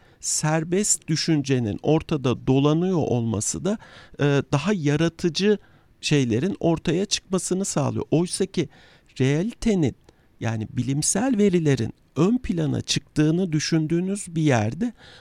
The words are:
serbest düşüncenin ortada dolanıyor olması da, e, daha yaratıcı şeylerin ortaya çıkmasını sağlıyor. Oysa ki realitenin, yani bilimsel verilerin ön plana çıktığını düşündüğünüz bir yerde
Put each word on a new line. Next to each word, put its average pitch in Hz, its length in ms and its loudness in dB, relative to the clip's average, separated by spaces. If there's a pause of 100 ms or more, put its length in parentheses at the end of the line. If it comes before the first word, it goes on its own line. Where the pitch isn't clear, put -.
(200)
serbest 165 880 -2
düşüncenin 135 760 0
ortada 135 640 0
dolanıyor 156 500 2
olması 117 680 -2
da, 208 120 0 (420)
e, - 40 0 (280)
daha 147 220 0
yaratıcı 170 840 0 (440)
şeylerin 135 580 0
ortaya 165 460 0
çıkmasını 185 600 -4
sağlıyor. 120 460 -2
Oysa 180 340 0
ki - 240 -4 (500)
realitenin, 165 760 0 (440)
yani 113 300 -4
bilimsel 156 680 0
verilerin 160 560 2 (220)
ön 202 220 4
plana 156 440 -2
çıktığını 160 720 0
düşündüğünüz 170 720 -2 (100)
bir 160 60 0
yerde 143 520 2 (280)